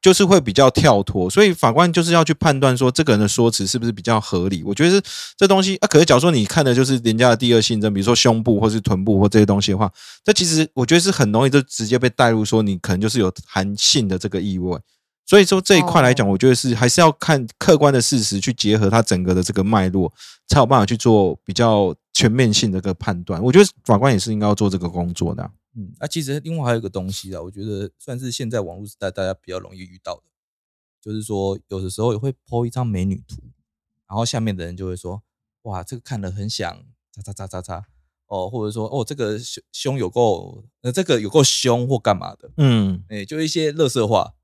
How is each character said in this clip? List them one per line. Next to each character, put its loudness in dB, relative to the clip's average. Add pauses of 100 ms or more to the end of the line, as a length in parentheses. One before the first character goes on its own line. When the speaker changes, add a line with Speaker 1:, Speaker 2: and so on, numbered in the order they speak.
Speaker 1:
就 6
是 2
会 4
比 -6
较 4
跳 4
脱。 -2
所 4
以 2
法 0
官 2
就 0
是 -2
要 4
去 -2
判 0
断 2
说 2
这 0
个 4
人 2
的 2
说 2
辞 -4
是 -4
不 -6
是 -2
比 -10
较 0
合 -4
理。 -4
我 -6
觉 0
得 4
是， -12
这 2
东 4
西， -2
啊， 0
可 4
是 8
假 4
如 6
说 2
你 2
看 0
的 2
就 4
是 0
人 0
家 6
的 4
第 2
二 6
性 -2
征， 0
比 -2
如 -2
说 2
胸 2
部 2
或 2
是 -2
臀 -2
部 2
或 4
这 4
些 6
东 0
西 -2
的 -2
话， -2 (320)
这 2
其 0
实 0
我 -2
觉 2
得 6
是 0
很 2
容 2
易 2
就 2
直 -8
接 0
被 0
带 2
入 0
说 0
你 -2
可 -6
能 0
就 -2
是 -2
有 0 (120)
含 -4
性 0
的 -2
这 -8
个 -4
意 -4
味。 -4 (480)
所 6
以 6
说 0
这 4
一 6
块 2
来 6
讲， 0
Speaker 2:
哦。 0
Speaker 1:
我 0
觉 4
得 6
是 0
还 2
是 0
要 8
看 -2 (100)
客 4
观 4
的 2
事 0
实 -4
去 -4
结 0
合 2
它 4
整 -2
个 0
的 0
这 -4
个 -2
脉 2
络， -2 (380)
才 4
有 6
办 4
法 4
去 -2
做 2
比 -10
较 2 (160)
全 2
面 2
性 0
的 -4
一 -6
个 -4
判 -8
断。 -8
我 0
觉 8
得 2 (140)
法 4
官 2
也 0
是 -6
应 -4
该 -2
要 2
做 0
这 -4
个 -6
工 -6
作 -4
的 -10
啊。 -12 (260)
Speaker 3:
嗯， -14
啊， -10
其 -8
实 -8
另 -10
外 -6
还 0
有 0
一 -4
个 -10
东 -8
西 -12
啊， -12
我 -14
觉 -14
得 -10
算 -14
是 -10
现 -8
在 -4
网 -12
络 -16
时 -20
代 -6
大 -8
家 -6
比 -16
较 -10
容 -16
易 -20
遇 -20
到 -12
的， -20 (800)
就 -14
是 -8
说 -4 (120)
有 -8
的 -8
时 -12
候 0
也 -4
会 -6 (160)
po -4
一 -4
张 -6
美 -4
女 -6
图， -20 (720)
然 -14
后 -4
下 -6
面 -4
的 -10
人 -14
就 -12
会 -8
说 -14 (400)
：“哇， -10
这 -14
个 -16
看 -10
了 -8
很 -10
想 -10 (380)
叉 -20
叉 -16
叉 -16
叉 -12
叉。” -14 (420)
哦， -8
或 -8
者 -8
说 -8
：“哦， -4
这 -10
个 -6
胸， -16
胸 -6
有 -4
够， -4 (180)
呃， -6
这 -4
个 0
有 -6
够 4
凶” 0
或 -2
干 0
嘛 -14
的。 -20
Speaker 1:
嗯。 0
Speaker 3:
哎， -12
就 -10
一 -4
些 -2
垃 0
圾 -2
话。 0 (100)